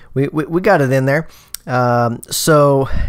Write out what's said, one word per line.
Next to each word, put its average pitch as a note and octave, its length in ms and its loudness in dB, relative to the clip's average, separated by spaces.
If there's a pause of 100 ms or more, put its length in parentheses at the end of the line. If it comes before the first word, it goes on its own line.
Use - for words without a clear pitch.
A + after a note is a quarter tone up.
(120)
we, C#3 160 -2
we, D3+ 160 -4
we E3+ 160 -4
got F#3 220 2
it C3 100 0
in C3+ 140 0
there. D3+ 220 -2 (380)
Um, A#2+ 540 -2 (100)
so C#3+ 580 2 (200)